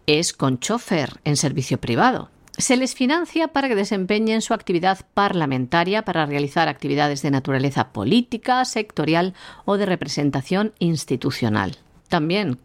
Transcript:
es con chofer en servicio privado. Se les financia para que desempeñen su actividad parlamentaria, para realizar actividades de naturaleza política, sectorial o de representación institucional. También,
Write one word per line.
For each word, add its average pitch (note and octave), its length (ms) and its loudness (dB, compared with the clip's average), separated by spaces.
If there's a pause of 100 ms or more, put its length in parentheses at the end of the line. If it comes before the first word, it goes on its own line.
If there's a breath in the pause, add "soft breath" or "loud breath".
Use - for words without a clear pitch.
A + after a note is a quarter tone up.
es D#3 280 2
con C3 240 0
chofer F3+ 640 -2
en D3 140 2
servicio D3 420 -2
privado. F#3+ 480 0 (300)
Se - 180 2
les B3+ 180 -2
financia D#4+ 540 0
para C#4 200 0
que B3 60 0
desempeñen G#3+ 680 0
su - 100 -2
actividad F#3 460 0 (160)
parlamentaria, F3 880 0
para E3 220 0
realizar C#3+ 420 0
actividades C#3+ 540 -2
de D3+ 80 0
naturaleza C3+ 640 0
política, A#3 720 0
sectorial F3+ 640 0 (320 loud breath)
o G3+ 140 2
de G3+ 80 0
representación E3+ 920 -2
institucional. B2+ 1000 -2 (320)
También, E3+ 540 0